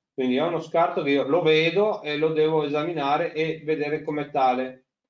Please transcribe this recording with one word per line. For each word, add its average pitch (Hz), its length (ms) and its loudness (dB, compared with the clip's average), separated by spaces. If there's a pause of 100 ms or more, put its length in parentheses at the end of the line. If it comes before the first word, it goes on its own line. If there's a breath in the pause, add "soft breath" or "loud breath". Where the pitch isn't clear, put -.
(120)
Quindi 127 240 0
è 143 60 0
uno 165 180 -2
scarto 175 420 0
che 139 80 0
io 139 140 2
lo 160 180 2
vedo 165 600 2
e 147 140 -6
lo 160 160 0
devo 156 320 2
esaminare 151 680 -2
e 160 320 -4
vedere 147 380 -2
come 147 280 -6
tale. 127 560 0 (240)